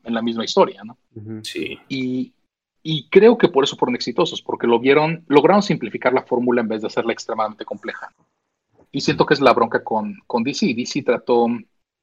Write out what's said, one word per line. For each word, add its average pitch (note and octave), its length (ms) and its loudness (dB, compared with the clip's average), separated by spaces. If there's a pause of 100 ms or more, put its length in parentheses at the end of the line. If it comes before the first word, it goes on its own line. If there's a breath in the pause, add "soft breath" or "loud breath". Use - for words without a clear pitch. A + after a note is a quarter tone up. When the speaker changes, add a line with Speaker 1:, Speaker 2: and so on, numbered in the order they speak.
Speaker 1:
en A#2 80 -6
la A2+ 80 -2
misma A2+ 240 -4
historia, C3+ 400 0
¿no? A2+ 120 -18 (180)
Speaker 2:
Ujú. A2 280 -14
Speaker 3:
Sí. - 340 -10 (120)
Speaker 1:
Y, B2+ 420 -6 (500)
y D#3+ 280 -6
creo A3+ 280 8
que F#3 120 4
por C3+ 160 0
eso - 100 -6
fueron B2 200 -2
exitosos, D#3 460 -4
porque - 260 -6
lo A#2 120 4
vieron, D3+ 480 0
lograron D3+ 340 4
simplificar B2 520 -2
la B2+ 100 0
fórmula B2 380 0
en A2 80 -2
vez A2 100 -4
de G#2+ 80 -8
hacerla A2+ 240 -4
extremadamente A2 540 -6
compleja. - 480 -12 (760)
Y C#3 120 -8
siento C#3 240 2
que - 80 4
es C#3 80 0
la B2+ 100 8
bronca A#2 320 2
con, G#2 320 -4 (120)
con A#2 160 -2
D C#3 100 -4
C. D3 200 0
D A#2 120 -6
C C#3 180 -6
trató, A#2+ 420 2 (580)